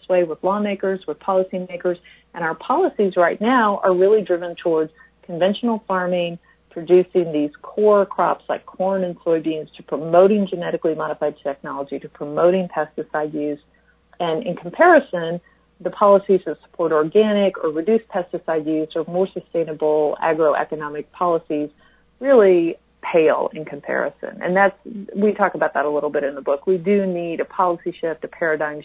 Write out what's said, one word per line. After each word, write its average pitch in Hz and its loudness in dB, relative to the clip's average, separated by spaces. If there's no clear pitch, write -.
sway 180 2
with 160 -6
lawmakers, 196 -2
with 151 -10
policymakers, 185 -4
and 170 -8
our 165 -4
policies 254 0
right 170 2
now 220 2
are 190 2
really 196 4
driven 170 -4
towards 160 -2
conventional 208 -2
farming, 180 -2
producing 170 2
these 147 0
core 208 4
crops 170 -2
like - -6
corn 190 -4
and 175 -6
soybeans, 160 -2
to - -20
promoting 180 4
genetically 170 -4
modified 151 -4
technology, 139 -8
to 151 -14
promoting 165 0
pesticide 156 -6
use. 147 -6
And 165 -2
in 175 -6
comparison, 175 2
the 180 -6
policies 196 4
that 160 -6
support 165 -4
organic 196 2
or 160 -2
reduced 185 0
pesticide 165 -6
use 156 -2
or 165 -4
more 180 -2
sustainable 156 -2
agroeconomic 151 -2
policies 160 -2
really 196 4
pale 147 2
in 156 -10
comparison. - -8
And 180 -2
that's, 196 4
we 202 2
talk 190 0
about 156 -2
that 139 0
a 147 0
little 147 -2
bit 147 -2
in 143 -4
the 139 -12
book. 143 -4
We 190 2
do 196 0
need 170 -4
a - -4
policy 175 -2
shift, 160 -6
a - -10
paradigm 151 -4